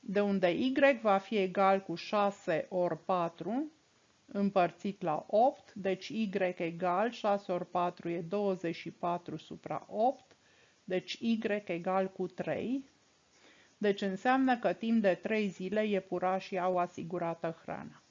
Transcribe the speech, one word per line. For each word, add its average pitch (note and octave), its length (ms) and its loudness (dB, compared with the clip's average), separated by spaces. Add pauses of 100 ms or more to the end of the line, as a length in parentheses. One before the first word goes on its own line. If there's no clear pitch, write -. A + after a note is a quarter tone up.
De G3+ 180 0
unde G3 300 2
Y C4 500 4
va G#3 160 4
fi G#3 200 -2
egal G3 440 4
cu E3+ 140 -6
șase G3 720 0
ori F3 360 -2
patru F#3 640 -2 (540)
împărțit G3 760 0
la D#3 260 -2
opt, B3 460 2
deci F#3+ 360 -4
Y A3 200 -2 (260)
egal F3 560 0
șase G3+ 400 -2
ori F3 180 -4
patru F3 400 -2
e E3+ 120 -4
douăzeci F3 540 -2
și - 160 -10
patru F3 460 -4
supra - 520 -10
opt, A#3 460 -2 (480)
deci F3+ 300 -4
Y A3+ 260 0 (260)
egal F#3 460 0
cu F#3 160 -4
trei. A#3+ 600 -4 (880)
Deci G3+ 240 0
înseamnă B3+ 560 2
că G3+ 160 0
timp A3+ 280 2
de F3+ 200 4
trei G#3+ 260 0
zile F#3+ 380 -2
iepurașii F#3+ 760 -2
au F3+ 180 2
asigurată E3+ 840 -4
hrana. D3+ 500 -12